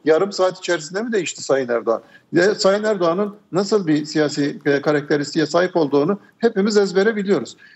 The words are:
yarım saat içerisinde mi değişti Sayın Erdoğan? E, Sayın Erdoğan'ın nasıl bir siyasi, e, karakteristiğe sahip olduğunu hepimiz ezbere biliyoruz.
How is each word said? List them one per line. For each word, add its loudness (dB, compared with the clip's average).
yarım 2
saat 0
içerisinde -4
mi -6
değişti -4
Sayın 0
Erdoğan? -2
E, 4
Sayın 2
Erdoğan'ın 0
nasıl 0
bir 2
siyasi, -2
e, 2
karakteristiğe 0
sahip 0
olduğunu 2
hepimiz 0
ezbere 2
biliyoruz. -2